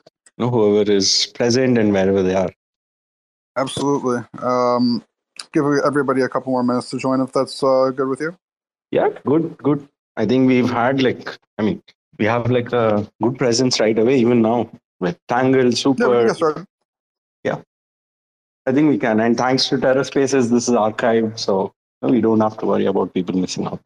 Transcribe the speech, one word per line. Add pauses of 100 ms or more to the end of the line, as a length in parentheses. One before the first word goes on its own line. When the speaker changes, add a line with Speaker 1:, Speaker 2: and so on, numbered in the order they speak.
(380)
Speaker 1:
know,
whoever
is
present
and
wherever
they
are. (1040)
Speaker 2:
Absolutely. (200)
Um, (480)
give (180)
everybody
a
couple
more
minutes
to
join
if
that's,
uh,
good
with
you. (540)
Speaker 1:
Yeah, (160)
good,
good. (300)
I
think
we've
had,
like, (220)
I
mean, (380)
we
have,
like,
a (140)
good
presence
right
away,
even
now, (300)
with (100)
Tangle,
Speaker 2:
Yeah,
we
can
Speaker 1:
Super.
Speaker 2:
get
started. (760)
Speaker 1:
Yeah. (1040)
I
think
we
can.
And
thanks
to
Terra
Spaces,
this
is
archived,
so, (300)
you
know,
we
don't
have
to
worry
about
people
missing
out.